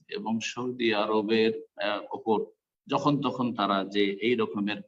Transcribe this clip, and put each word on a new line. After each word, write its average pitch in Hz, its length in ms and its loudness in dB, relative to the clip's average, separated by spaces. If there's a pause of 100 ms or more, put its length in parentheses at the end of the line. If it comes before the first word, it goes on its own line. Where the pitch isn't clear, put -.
এবং 110 300 -4
সৌদি 120 540 -2
আরবের, 107 760 2 (160)
আহ, 104 160 -2 (120)
ওপর 107 340 0 (420)
যখন 143 340 2
তখন 123 340 -2
তারা 98 280 2
যে 101 200 0
এই 101 320 0
রকমের 104 420 -2 (100)